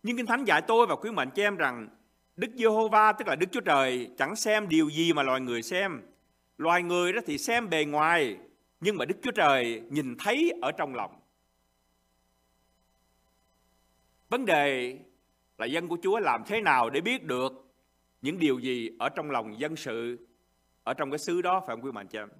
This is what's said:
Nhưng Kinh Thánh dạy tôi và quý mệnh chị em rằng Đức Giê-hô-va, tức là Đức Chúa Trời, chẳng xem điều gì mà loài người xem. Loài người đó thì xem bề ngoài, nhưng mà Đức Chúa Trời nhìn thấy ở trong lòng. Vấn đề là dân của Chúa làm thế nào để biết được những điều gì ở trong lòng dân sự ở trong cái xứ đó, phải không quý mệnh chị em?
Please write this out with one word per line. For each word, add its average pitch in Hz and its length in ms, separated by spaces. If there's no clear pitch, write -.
Nhưng 240 140
Kinh 247 80
Thánh 269 200
dạy 165 160
tôi 226 260
và 160 80
quý 226 160
mệnh 139 180
chị 185 120
em 208 140
rằng 123 320
Đức 220 200
Giê-hô-va, 214 560
tức 214 160
là 143 80
Đức 175 160
Chúa 247 100
Trời, 131 560
chẳng 151 180
xem 214 340
điều 156 200
gì 160 240
mà 147 100
loài 131 180
người 120 200
xem. 180 400
Loài 175 260
người 175 300
đó 226 120
thì 147 120
xem 233 320
bề 156 160
ngoài, 151 520
nhưng 196 180
mà 127 80
Đức 190 160
Chúa 247 100
Trời 127 580
nhìn 135 300
thấy 302 420
ở 139 100
trong 143 240
lòng. 101 240
Vấn 247 160
đề 139 520
là 110 80
dân 165 220
của 170 160
Chúa 196 160
làm 120 260
thế 220 160
nào 127 280
để 151 120
biết 240 220
được 247 480
những 160 180
điều 139 200
gì 120 400
ở 127 100
trong 151 220
lòng 110 280
dân 156 160
sự 120 520
ở 123 100
trong 139 180
cái 151 80
xứ 175 220
đó, 185 180
phải 127 160
không 120 100
quý 135 60
mệnh 101 160
chị 110 100
em? 104 120